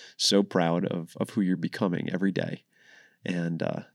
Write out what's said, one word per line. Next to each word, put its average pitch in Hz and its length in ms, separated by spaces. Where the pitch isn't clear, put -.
so 101 260
proud 87 420
of, 85 340
of - 120
who 104 100
you're 92 160
becoming - 560
every 95 200
day." - 320
And, 85 380
uh, - 180